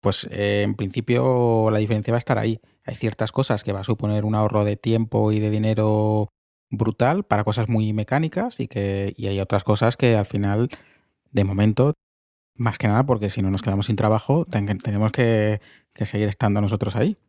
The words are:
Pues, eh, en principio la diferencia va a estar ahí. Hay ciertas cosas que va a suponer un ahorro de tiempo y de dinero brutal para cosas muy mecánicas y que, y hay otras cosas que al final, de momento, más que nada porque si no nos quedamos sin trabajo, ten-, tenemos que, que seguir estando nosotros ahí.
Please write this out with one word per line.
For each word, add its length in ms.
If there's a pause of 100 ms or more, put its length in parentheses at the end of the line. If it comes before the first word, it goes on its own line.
Pues, 280
eh, 340
en 120
principio 960
la 80
diferencia 320
va 60
a 20
estar 180
ahí. 220 (260)
Hay 80
ciertas 380
cosas 320
que 100
va 60
a 60
suponer 380
un 120
ahorro 280
de 120
tiempo 560
y 80
de 100
dinero 800 (400)
brutal 540
para 220
cosas 240
muy 240
mecánicas 680
y 80
que, 480
y 120
hay 120
otras 240
cosas 320
que 220
al 80
final, 440 (640)
de 140
momento, 480 (600)
más 220
que 120
nada 160
porque 240
si 120
no 80
nos 120
quedamos 240
sin 100
trabajo, 500
ten-, 340
tenemos 340
que, 480 (320)
que 120
seguir 220
estando 320
nosotros 380
ahí. 200 (120)